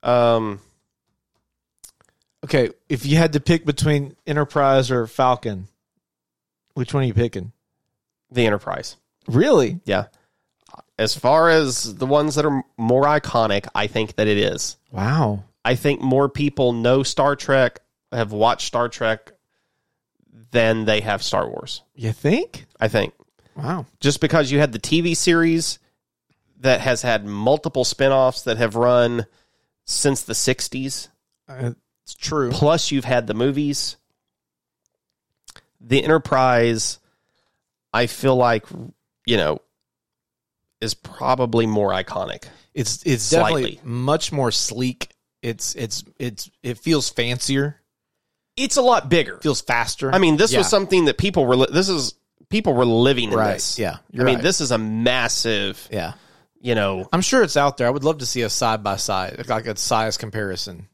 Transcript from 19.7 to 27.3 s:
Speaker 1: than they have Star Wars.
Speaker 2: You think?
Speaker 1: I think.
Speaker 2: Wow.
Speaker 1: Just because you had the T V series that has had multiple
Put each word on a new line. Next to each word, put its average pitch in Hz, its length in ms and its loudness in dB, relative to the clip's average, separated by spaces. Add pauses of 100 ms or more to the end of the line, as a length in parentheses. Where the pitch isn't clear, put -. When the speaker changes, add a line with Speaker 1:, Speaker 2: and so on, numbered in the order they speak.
Speaker 1:
than 113 340 2
they 107 160 2
have 101 220 -2
Star 143 240 -2
Wars. - 360 -12 (120)
Speaker 2:
You 113 160 -6
think? 208 540 -4 (140)
Speaker 1:
I 113 100 0
think. 104 240 -2 (420)
Speaker 2:
Wow. 147 300 -8 (160)
Speaker 1:
Just 143 200 0
because 151 300 2
you 143 80 2
had 147 140 2
the 110 60 -8
T 165 220 0
V 170 140 -2
series 165 640 0 (800)
that 127 220 2
has 123 200 0
had 113 240 0
multiple 123 600 -2